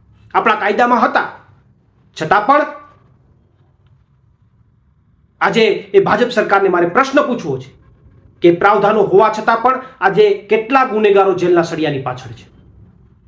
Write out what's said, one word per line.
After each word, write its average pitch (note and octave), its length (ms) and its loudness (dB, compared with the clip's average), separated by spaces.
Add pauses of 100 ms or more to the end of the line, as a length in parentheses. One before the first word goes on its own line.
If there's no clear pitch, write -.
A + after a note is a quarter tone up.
(340)
આપણા G3+ 220 0
કાયદામાં A3+ 460 0
હતા. - 280 0 (920)
છતાં F#3+ 240 0
પણ D4 200 2 (2750)
આજે F#3+ 200 0 (320)
એ G3 60 4
ભાજપ G#3+ 300 0
સરકારને G3 400 0
મારે F3 160 0
પ્રશ્ન C4 360 0
પૂછવો E3+ 360 -6
છે - 140 -16 (680)
કે E3+ 140 4
પ્રાવધાનો G#3 480 2
હોવા F#3+ 360 2
છતાં A3+ 220 -2
પણ B3 200 0 (200)
આજે G3 280 2 (200)
કેટલા A3+ 360 0
ગુનેગારો G3 480 2
જેલના E3+ 280 0
સળિયાની D#3 400 -4
પાછળ B2 300 -10
છે? - 240 -20 (720)